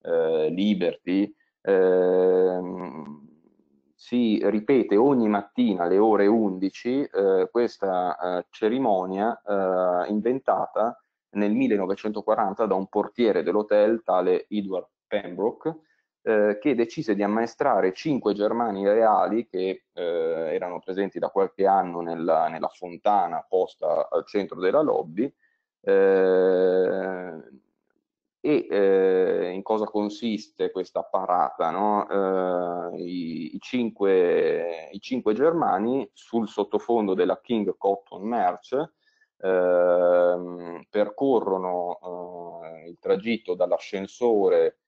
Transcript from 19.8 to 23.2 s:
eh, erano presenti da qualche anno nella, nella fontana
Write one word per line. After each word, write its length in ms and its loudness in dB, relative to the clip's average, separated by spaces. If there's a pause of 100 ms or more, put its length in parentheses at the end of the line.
eh, 640 -4
erano 240 -6
presenti 400 -4
da 100 -2
qualche 380 0
anno 340 2
nella, 480 0
nella 200 -6
fontana 800 -2